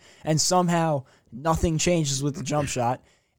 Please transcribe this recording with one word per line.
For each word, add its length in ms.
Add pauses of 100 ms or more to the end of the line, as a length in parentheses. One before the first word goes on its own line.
(240)
And 160
somehow 640 (280)
nothing 460
changes 440
with 140
the 80
jump 240
shot, 340 (360)